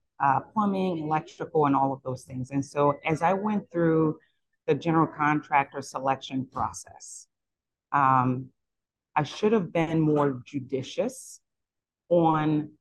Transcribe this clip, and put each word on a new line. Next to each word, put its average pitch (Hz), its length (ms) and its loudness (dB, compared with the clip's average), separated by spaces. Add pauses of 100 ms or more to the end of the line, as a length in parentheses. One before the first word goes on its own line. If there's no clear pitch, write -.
(200)
uh, 139 200 2
plumbing, 190 580 -2
electrical, 156 680 -2
and 139 80 2
all 135 180 0
of 131 100 -10
those 127 200 -8
things. 127 280 -10
And 139 140 -2
so 143 400 0
as 156 160 -2
I 175 140 2
went 208 360 -4
through 160 480 2 (480)
the 160 80 2
general 160 320 2
contractor 147 720 0
selection 131 680 -4
process, - 800 -10 (680)
um, 131 540 2 (680)
I 151 60 2
should 214 300 0
have 202 200 0
been 160 280 0
more 143 440 2
judicious 139 960 -6 (680)
on 156 640 2 (100)